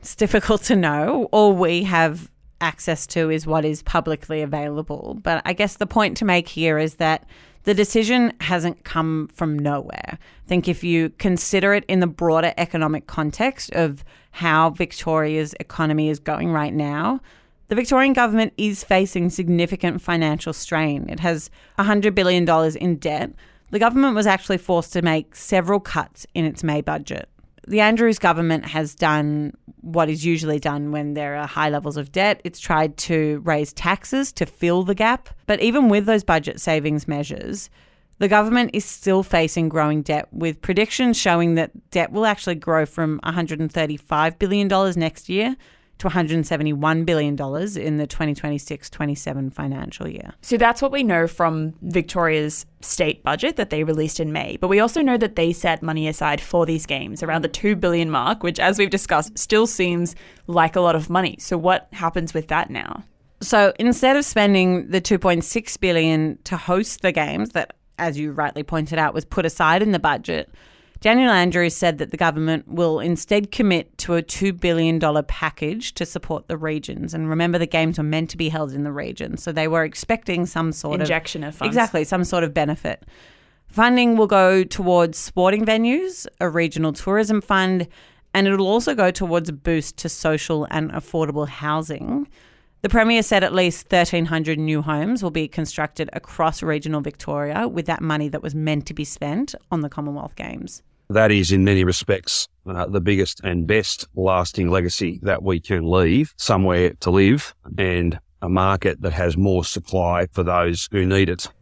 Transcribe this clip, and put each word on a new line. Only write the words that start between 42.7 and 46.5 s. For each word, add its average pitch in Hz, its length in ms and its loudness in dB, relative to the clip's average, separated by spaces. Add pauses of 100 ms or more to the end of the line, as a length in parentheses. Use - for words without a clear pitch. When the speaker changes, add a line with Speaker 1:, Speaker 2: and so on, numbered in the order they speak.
Speaker 1:
from 156 380 -4
a 165 100 -4
hundred 160 280 -4
and 156 120 -4
thirty-five 156 680 -2
billion 202 280 2
dollars 190 280 2
next 160 320 -4
year 220 280 -2 (420)
to - 80 -4
a 180 40 0
hundred 160 360 0
seventy-one 151 580 0